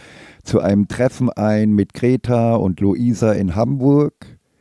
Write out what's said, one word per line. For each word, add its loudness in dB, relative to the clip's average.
zu 0
einem 2
Treffen -2
ein 0
mit 0
Greta 0
und -2
Luisa 0
in -2
Hamburg. -2